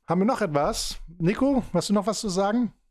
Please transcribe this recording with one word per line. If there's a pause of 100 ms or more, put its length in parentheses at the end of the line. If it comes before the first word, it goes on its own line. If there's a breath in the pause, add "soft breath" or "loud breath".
haben
wir
noch
etwas? (180)
Nico,
hast
du
noch
was
zu
sagen? (180)